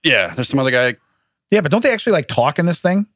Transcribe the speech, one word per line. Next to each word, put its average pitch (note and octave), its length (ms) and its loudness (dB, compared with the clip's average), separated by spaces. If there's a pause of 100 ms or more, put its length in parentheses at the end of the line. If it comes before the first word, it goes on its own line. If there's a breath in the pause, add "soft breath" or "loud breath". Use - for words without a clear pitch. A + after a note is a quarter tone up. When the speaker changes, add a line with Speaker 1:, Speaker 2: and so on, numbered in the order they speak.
Speaker 1:
yeah, G2 320 0
there's B2 140 -6
some C#3 100 -2
other C3 120 0
guy. B2 260 0 (540)
Speaker 2:
Yeah, G#3 120 4
but C#3 80 -4
don't A3 120 2
they C4+ 100 2
actually, A3 200 -2
like, D#3 160 0
talk B2+ 300 0
in E3+ 80 0
this E3+ 160 -2
thing? F#3+ 340 0